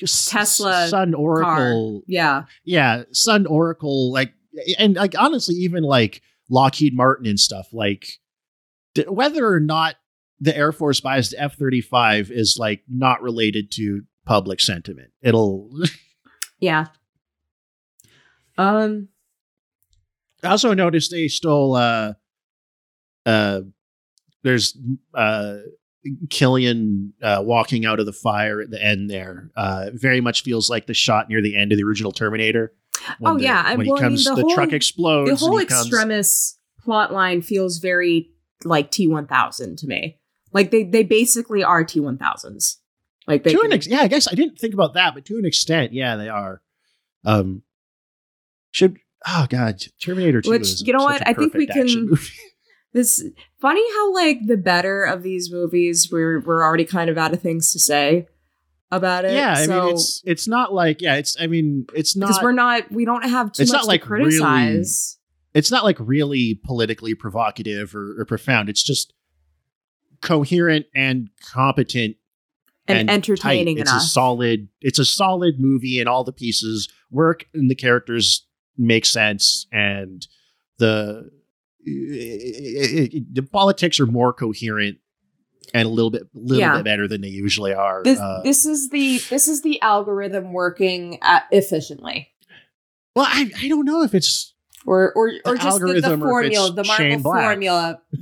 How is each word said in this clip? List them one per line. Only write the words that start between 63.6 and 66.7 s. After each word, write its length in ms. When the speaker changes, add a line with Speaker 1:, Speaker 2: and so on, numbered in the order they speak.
Speaker 1:
it's 100
Speaker 2:
much 80
Speaker 1:
not, 80
like, 140
Speaker 2:
to 60
criticize. 1080
Speaker 1:
really, 400
it's 120
not, 140
like, 160
really 640
politically 520